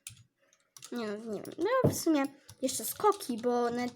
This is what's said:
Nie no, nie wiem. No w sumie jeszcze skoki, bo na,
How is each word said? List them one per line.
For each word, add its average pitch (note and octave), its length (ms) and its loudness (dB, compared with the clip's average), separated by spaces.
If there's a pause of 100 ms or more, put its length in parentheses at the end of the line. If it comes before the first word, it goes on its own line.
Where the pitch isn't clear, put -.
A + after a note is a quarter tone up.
(920)
Nie A#3+ 140 -4
no, G#3 100 -4
nie G#3+ 260 -8
wiem. - 160 -12
No B4 320 4
w - 40 0
sumie D4 300 2 (380)
jeszcze C4 220 -2
skoki, F#4+ 520 0
bo A#3+ 340 2
na, A#3+ 260 -2